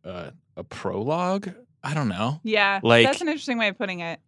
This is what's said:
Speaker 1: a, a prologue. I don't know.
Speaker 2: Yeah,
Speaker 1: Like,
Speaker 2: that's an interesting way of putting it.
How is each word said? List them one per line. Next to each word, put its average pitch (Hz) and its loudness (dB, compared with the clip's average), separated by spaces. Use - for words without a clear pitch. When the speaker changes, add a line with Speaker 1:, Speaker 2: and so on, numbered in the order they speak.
Speaker 1:
a, 90 -12
a 92 -10
prologue. 170 -4
I 139 -6
don't 143 0
know. 110 -2
Speaker 2:
Yeah, 202 2
Speaker 1:
Like, 120 8
Speaker 2:
that's 285 2
an 339 -2
interesting 277 -4
way 220 2
of 190 -6
putting 185 -6
it. 165 -8